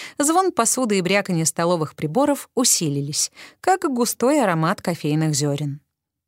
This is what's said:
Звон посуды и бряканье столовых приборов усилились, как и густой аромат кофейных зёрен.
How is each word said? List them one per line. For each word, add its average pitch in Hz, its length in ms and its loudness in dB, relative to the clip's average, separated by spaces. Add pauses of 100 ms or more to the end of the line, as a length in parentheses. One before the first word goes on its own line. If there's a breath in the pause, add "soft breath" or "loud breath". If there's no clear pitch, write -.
(180 loud breath)
Звон 339 360 2
посуды 226 440 0
и 190 40 2
бряканье 180 440 0
столовых 170 500 -2
приборов 269 600 0
усилились, 143 720 -2 (300 loud breath)
как 370 240 2
и 339 60 0
густой 254 520 2
аромат 175 400 0
кофейных 156 540 0
зёрен. 143 460 -4 (460)